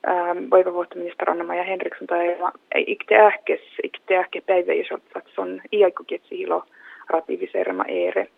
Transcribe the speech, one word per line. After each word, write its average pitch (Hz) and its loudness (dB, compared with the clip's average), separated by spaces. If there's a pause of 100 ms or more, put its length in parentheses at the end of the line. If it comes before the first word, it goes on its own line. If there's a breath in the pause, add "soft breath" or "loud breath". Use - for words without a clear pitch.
Ähm, 175 0 (140)
voiva 185 6
vuotta 175 -6
minister 175 -6
Anna-Maja 175 -4
Henriksson 185 -6
tai 175 0 (400)
ei - 2
ikte - 0
ähkes, - 6 (220)
ikte - -2
ähke 180 -4
päivä, 180 2
jos 165 -2
otsat - -12 (120)
son 185 -6 (120)
iäkuketsi 180 0
ilo 175 -2 (460 loud breath)
ratifiseerama 185 -2
eere. 185 -2 (100)